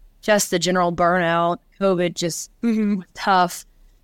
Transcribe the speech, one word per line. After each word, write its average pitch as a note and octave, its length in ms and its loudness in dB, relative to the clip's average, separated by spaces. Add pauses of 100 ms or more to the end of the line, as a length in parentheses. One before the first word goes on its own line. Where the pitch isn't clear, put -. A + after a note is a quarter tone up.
(220)
just G#3 300 0
the G#3 80 0
general F3 340 0
burnout, E3+ 640 0 (220)
covid F3+ 360 0
just - 360 -6 (100)
Mm-hmm. G#3+ 400 0 (140)
tough. F#3 500 0 (380)